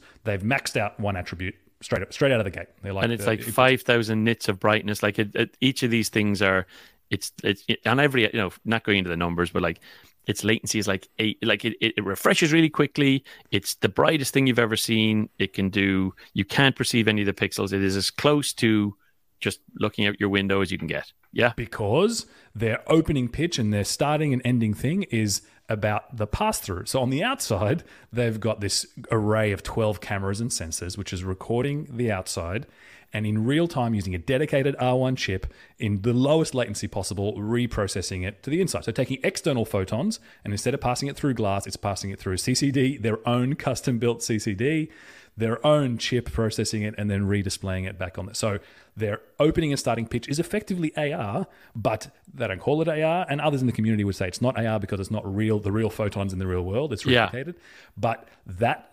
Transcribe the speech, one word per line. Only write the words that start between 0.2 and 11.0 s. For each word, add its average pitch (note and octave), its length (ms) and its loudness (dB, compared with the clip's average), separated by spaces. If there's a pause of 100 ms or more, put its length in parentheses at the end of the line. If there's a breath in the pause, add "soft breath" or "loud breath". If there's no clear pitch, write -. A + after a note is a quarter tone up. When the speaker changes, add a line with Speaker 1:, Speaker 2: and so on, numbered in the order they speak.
Speaker 1:
they've G2+ 180 -2
maxed C3 360 0
out G#2+ 220 -2
one G2+ 160 -2
attribute F2+ 400 -6 (260)
straight G2 200 -2
up, - 120 -10
straight C#3 180 4
out A#2+ 80 4
of G#2 60 0
the G2 60 -4
gate. F2 160 -12 (140)
They're G2 120 -8
like, F#2+ 100 0
Speaker 2:
And A#2 100 2
it's G#2 120 -4
Speaker 1:
uh, A2+ 60 2
Speaker 2:
like A2 100 0
Speaker 1:
it - 100 -10
Speaker 2:
five C3 300 4
thousand A2 420 2
nits A2+ 240 2
of G2 120 -2
brightness. G#2+ 440 2
Like, G#2+ 160 2
it, G#2 160 -2
it, - 240 0
each C3 240 0
of A#2+ 80 2
these A2+ 180 2
things G#2 320 2
are, F#2+ 240 4 (440 loud breath)
it's, - 220 -6 (120)
it's, G#2 240 0
it, - 180 -2
on A#2 140 4
every, C3+ 240 4
you A2+ 160 0
know, F#2 120 0 (140)
not A2 180 0
going G2+ 160 4
into F2+ 100 0
the E2+ 80 -2
numbers, F2 340 0
but, F#2 100 0
like, E2+ 200 -2 (440 loud breath)
its - 200 -4
latency G#2+ 340 0
is, G2 80 -2
like, F#2+ 200 -4 (120)